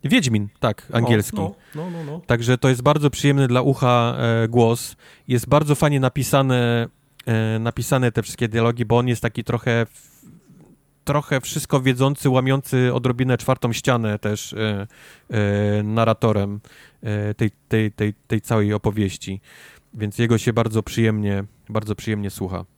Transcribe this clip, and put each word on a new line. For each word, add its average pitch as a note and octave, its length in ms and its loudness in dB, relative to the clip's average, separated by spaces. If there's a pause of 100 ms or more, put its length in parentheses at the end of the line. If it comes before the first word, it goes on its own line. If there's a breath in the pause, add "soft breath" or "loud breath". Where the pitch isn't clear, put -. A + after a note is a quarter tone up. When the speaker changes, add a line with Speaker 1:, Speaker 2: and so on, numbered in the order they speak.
Speaker 1:
Wiedźmin, C3+ 440 2 (120)
tak, - 300 -4
Speaker 2:
No, - 80 -2
Speaker 1:
angielski. A#2 400 2
Speaker 2:
no, G2 180 -4 (200)
no, E3 140 -8
no, E3+ 140 -10
no. D3+ 240 -10
Speaker 1:
Także A#2+ 300 2
to C3 120 2
jest A#2+ 120 0
bardzo D3 280 2
przyjemny C#3 380 2
dla B2 140 2
ucha, B2 540 2 (280)
e, A2+ 40 0
głos. A#2 480 2 (320 loud breath)
Jest B2 220 0
bardzo D3 260 4
fajnie C#3+ 240 2
napisane, B2 880 0 (380)
e, A2 340 0
napisane A#2+ 520 0
te A2+ 120 -4
wszystkie - 240 -4
dialogi, A#2 380 0
bo A2+ 120 2
on B2 100 2
jest A#2 140 -2
taki A#2+ 220 -6
trochę, A#2 420 -2 (1160)
trochę C#3+ 380 -2
wszystko - 400 -2
wiedzący, C3+ 480 2
łamiący B2+ 640 2
odrobinę B2+ 440 0
czwartą B2+ 360 -2
ścianę A2+ 460 0
też, - 340 -6
e, G#2 340 -4 (420 loud breath)
e, G#2 540 0
narratorem, G#2+ 760 0 (440 loud breath)
e, G#2 300 -4
tej, G#2+ 180 -2 (160)
tej, A2 240 0
tej, G#2+ 220 -2 (140)
tej A2 140 -2
całej G#2 320 0
opowieści. G2+ 680 -4 (520 loud breath)
Więc G#2+ 240 -6
jego A#2 200 2
się A#2 160 -2
bardzo A2+ 300 0
przyjemnie, G#2 600 -2 (260)
bardzo G#2+ 260 -4
przyjemnie G#2 340 -6
słucha F#2 360 -8 (120)